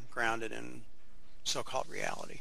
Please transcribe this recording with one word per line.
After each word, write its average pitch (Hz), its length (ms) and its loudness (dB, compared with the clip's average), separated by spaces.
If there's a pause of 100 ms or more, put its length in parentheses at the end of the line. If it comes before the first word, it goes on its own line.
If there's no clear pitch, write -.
grounded 113 420 2
in 117 300 -2 (600)
so-called - 440 2
reality - 540 0